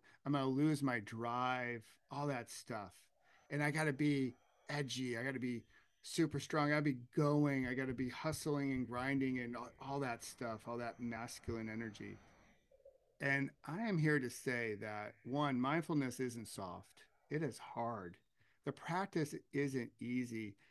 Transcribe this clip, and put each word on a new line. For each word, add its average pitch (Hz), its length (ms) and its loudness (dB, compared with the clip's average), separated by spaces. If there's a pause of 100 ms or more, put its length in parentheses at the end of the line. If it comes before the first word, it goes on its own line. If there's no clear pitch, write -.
(260)
I'm 143 80 2
gonna 135 140 4
lose 147 360 4
my 123 160 2
drive," 120 840 0 (280)
all 143 160 -2
that 127 220 -2
stuff. 104 420 -8 (580)
And 147 140 0
I 147 80 4
gotta 156 220 2
be 139 420 2 (340)
edgy. 127 480 -2
I 120 60 -4
gotta 131 160 -2
be 120 240 -2 (400)
super 151 360 2
strong. 147 280 2
I 147 40 4
gotta 151 120 4
be 135 160 2 (160)
going. 147 520 6
I 127 60 0
gotta 131 200 0
be 127 160 0
hustling 143 640 0
and 127 140 0
grinding 131 520 2
and 120 180 -4
all, 120 120 -8 (100)
all 139 220 -4
that 120 220 -2
stuff, 113 440 -6
all 120 100 -4
that 120 220 -6
masculine 117 720 -4
energy. 107 500 -6 (1000)
And 139 280 4 (180)
I 165 140 -2
am 214 160 2
here 151 220 6
to 123 100 -2
say 120 460 -2
that, 107 480 -6
one, 135 360 2
mindfulness 143 600 2
isn't 117 280 -4
soft. 92 560 -10 (260)
It 156 140 0
is 143 140 -2
hard. 113 600 -6 (480)
The 143 60 0
practice 170 640 -2 (180)
isn't 135 460 0
easy, 113 560 -2 (160)